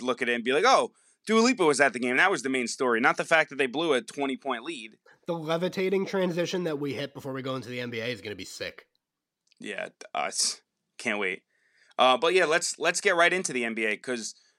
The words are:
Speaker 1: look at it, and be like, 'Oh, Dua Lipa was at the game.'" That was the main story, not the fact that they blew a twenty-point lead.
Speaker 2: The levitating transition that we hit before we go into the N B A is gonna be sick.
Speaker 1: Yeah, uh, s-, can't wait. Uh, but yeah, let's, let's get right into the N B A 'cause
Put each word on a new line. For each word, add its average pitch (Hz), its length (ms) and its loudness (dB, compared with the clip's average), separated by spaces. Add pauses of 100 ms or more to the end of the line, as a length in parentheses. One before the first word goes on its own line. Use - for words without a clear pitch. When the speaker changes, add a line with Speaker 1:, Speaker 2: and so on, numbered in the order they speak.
Speaker 1:
look 123 220 -2
at 117 60 -2
it, 120 40 0
and 120 100 -4
be 127 100 0
like, 170 120 2
'Oh, 185 260 4 (360)
Dua 220 140 4
Lipa 233 240 4
was 139 140 4
at 135 140 6
the 123 60 -4
game.'" 127 180 0
That 185 140 4
was 151 100 -2
the 131 80 -4
main 127 180 -2
story, 120 320 0
not 151 180 2
the 170 80 -4
fact 160 260 2
that 139 60 -14
they 139 100 0
blew 147 260 0
a 120 80 2
twenty-point 131 600 -6
lead. 120 300 -14 (340)
Speaker 2:
The 175 60 -2
levitating 185 720 -2
transition 180 560 -2
that 156 160 -4
we 143 160 -4
hit 139 180 -8
before 135 180 -10
we 131 120 -8
go 131 120 -4
into 120 140 -8
the 123 100 -8
N 123 120 -6
B 117 80 -6
A 113 80 -4
is 120 120 -6
gonna 104 160 -10
be 92 80 -12
sick. - 440 -12 (720)
Speaker 1:
Yeah, 92 300 -8 (260)
uh, 71 140 -2
s-, - 320 -4 (360)
can't 107 220 -4
wait. 95 240 -4 (560)
Uh, 127 180 6
but 165 160 2
yeah, 185 120 6
let's, 170 340 0
let's 170 220 0
get 190 140 4
right 170 160 6
into 180 220 -2
the 120 120 0
N 113 100 -4
B 110 100 -2
A 107 120 0
'cause 117 360 -6 (260)